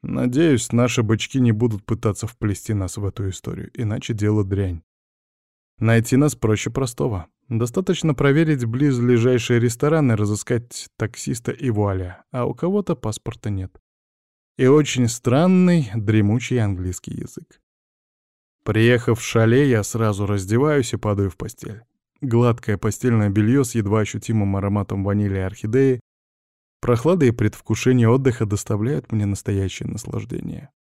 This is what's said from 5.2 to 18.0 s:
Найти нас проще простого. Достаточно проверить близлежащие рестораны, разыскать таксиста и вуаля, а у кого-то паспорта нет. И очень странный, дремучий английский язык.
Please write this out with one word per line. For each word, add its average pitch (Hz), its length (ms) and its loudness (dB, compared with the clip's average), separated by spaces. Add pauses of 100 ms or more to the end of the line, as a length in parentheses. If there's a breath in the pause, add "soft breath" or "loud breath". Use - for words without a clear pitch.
Найти 113 380 2
нас 143 200 2
проще 107 340 0
простого. 123 560 -4 (220)
Достаточно 151 680 -2
проверить 143 500 2
близлежащие 123 920 2
рестораны, 123 580 2
разыскать 107 800 -4
таксиста 120 540 -6
и 139 200 -4
вуаля, 98 600 -2
а 123 140 -4
у - 100 -4
кого-то 185 400 -2
паспорта - 560 -8
нет. 95 300 -8 (760)
И 131 100 2
очень 135 420 4
странный, 170 840 2
дремучий 110 680 2
английский 92 520 -4
язык. - 480 -14 (1040)